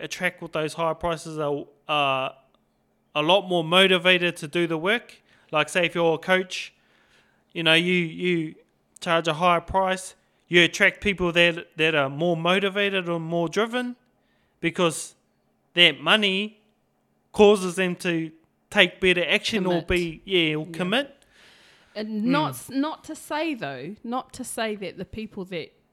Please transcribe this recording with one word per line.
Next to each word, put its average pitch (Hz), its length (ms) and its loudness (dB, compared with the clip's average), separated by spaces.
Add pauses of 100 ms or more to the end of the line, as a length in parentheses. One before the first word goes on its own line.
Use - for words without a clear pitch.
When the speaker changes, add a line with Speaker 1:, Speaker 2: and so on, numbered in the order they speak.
Speaker 1:
attract 175 400 -6
with 165 100 -14
those 156 220 -4
higher 165 220 -2
prices 160 440 -6
are, 147 260 -4 (220)
are 139 480 0 (800)
a 151 60 0
lot 185 260 2
more 180 160 0
motivated 180 720 4
to 160 100 -10
do 170 200 -2
the 165 100 -2
work. 202 440 -4 (300)
Like, 151 180 0
say 180 160 0
if 165 100 -2
you're 170 200 2
a - 20 -4
coach, 185 560 -2 (800)
you 175 100 -6
know, 160 100 4
you, 175 200 4
you 170 640 -2 (440)
charge 170 280 0
a 160 60 0
higher 170 280 2
price, 185 540 -2 (320)
you 175 140 6
attract 180 400 2
people 180 320 0
that, 170 340 2 (100)
that 160 180 2
are 139 140 2
more 165 260 0
motivated 190 720 0
or 170 120 -2
more 165 300 -2
driven 233 460 -2 (680)
because 165 540 -2 (580)
that 165 280 6
money 202 580 0 (720)
causes 202 420 6
them 180 220 0
to 165 340 -4 (380)
take 185 320 2
better 175 260 2
action 202 380 0
or 175 180 0
Speaker 2:
Commit. - 40 -18
Speaker 1:
be, 175 380 -2
yeah, 165 300 0
or 156 100 -4
Speaker 2:
Yeah. 175 60 -14
Speaker 1:
commit. 185 440 -4 (760)
Speaker 2:
And 214 300 -6
Speaker 1:
Mm. 226 40 0
Speaker 2:
not 294 240 2
s-, - 180 -14
not 285 340 -4
to 311 120 -12
say, 311 380 -6
though, 151 500 -10
not 233 300 -8
to 247 120 -12
say 220 300 -6
that 196 220 -12
the 185 80 -10
people 214 400 -12
that 180 280 -10 (200)